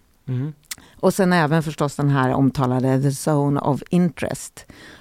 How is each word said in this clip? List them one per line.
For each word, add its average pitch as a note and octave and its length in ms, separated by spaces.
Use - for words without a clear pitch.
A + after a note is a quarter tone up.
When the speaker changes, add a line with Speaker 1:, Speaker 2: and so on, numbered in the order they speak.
Speaker 1:
Mm. C3 260
Speaker 2:
Och F#3 140
sen F3+ 200
även D#3+ 300
förstås D3+ 320
den C#3+ 140
här C3 240
omtalade C3 680
The C#3 280
Zone C#3+ 300
of C3+ 300
Interest - 760